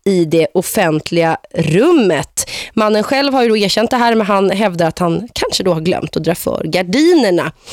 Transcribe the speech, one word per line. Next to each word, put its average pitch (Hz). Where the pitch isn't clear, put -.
i 180
det 160
offentliga 165
rummet". 180
Mannen 214
själv 269
har 262
ju 233
då 220
erkänt 208
det 254
här, 233
men 208
han 196
hävdar 190
att 165
han 175
kanske -
då 185
har 160
glömt 160
att 160
dra 160
för -
gardinerna. 185